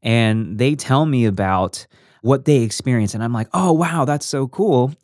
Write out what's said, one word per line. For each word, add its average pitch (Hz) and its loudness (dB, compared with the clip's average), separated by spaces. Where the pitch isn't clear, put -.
and 110 0
they 135 2
tell 139 0
me 127 2
about 95 -2
what 131 2
they 143 4
experience, 117 0
and 113 -4
I'm 117 -2
like, 113 -4
"Oh, 185 2
wow, 165 0
that's 147 -4
so 135 -4
cool." 131 0